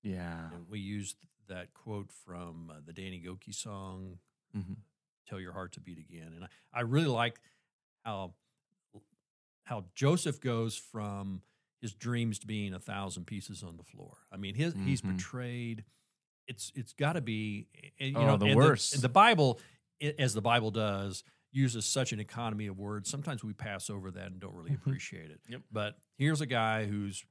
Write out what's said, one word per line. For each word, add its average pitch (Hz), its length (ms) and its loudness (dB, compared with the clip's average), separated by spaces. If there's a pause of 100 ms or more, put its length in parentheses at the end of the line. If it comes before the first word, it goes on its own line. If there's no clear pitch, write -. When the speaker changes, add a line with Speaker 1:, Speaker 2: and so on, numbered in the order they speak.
Speaker 1:
Yeah. 87 520 -4
Speaker 2:
And 85 140 -14
we 104 100 -8
used 98 380 -4 (320)
that 90 260 -10
quote 104 380 -8
from, 85 580 -12
uh, 78 140 -16
the 82 80 -16
Danny 92 280 -10
Gokey 92 340 -12
song, 95 640 -10 (380)
Speaker 1:
Mm-hmm. 95 180 -6 (520)
Speaker 2:
"Tell 98 140 -10
your 90 120 -10
heart 90 200 -8
to - 80 -16
beat 87 180 -14
again." 82 380 -16
And 87 80 -14
I, - 40 -16 (260)
I 120 80 -2
really 135 260 4
like 120 320 0 (640)
how, 98 300 -6 (1300)
how 104 200 -6 (100)
Joseph 151 460 4
goes 113 360 0
from 98 680 -6 (380)
his 107 140 -6
dreams 117 460 0
to - 60 -14
being 104 280 -2
a 90 40 -8
thousand 95 480 -6
pieces 98 360 -8
on 85 140 -12
the 85 60 -18
floor. - 360 -20 (120)
I 98 60 -14
mean, 98 180 -6
his, 151 200 0
he's 117 280 0
Speaker 1:
Mm-hmm. 92 140 0
Speaker 2:
betrayed. 120 680 -6 (600)
It's, - 280 -10
it's 123 180 -8
gotta 156 280 0
be, 107 460 -4 (320)
and, 135 140 -2
you 139 60 0
Speaker 1:
Oh, 117 80 8
Speaker 2:
know, 110 100 8
Speaker 1:
the 101 100 6
Speaker 2:
and 107 100 8
Speaker 1:
worst. - 380 8
Speaker 2:
and 139 80 2
the 127 60 4
Bible, 160 520 10 (420)
i-, 147 160 0
as 127 160 4
the 110 80 2
Bible 117 280 6
does, 98 540 0 (280)
uses 123 320 2
such - 280 0
an 107 80 -2
economy 107 460 -4
of 95 120 -6
words. 101 320 -6
Sometimes 143 340 -6
we 107 80 -6
pass 101 380 -6
over 95 200 -6
that 92 160 -10
and 92 140 -12
don't 98 140 -12
really 87 160 -8
Speaker 1:
Mm-hmm. - 200 0
Speaker 2:
appreciate 85 400 -8
it. 78 180 -20
Speaker 1:
Yep. 120 220 -12
Speaker 2:
But 107 280 -4 (200)
here's 147 220 4
a 151 60 -2
guy 110 400 2
who's 101 440 -4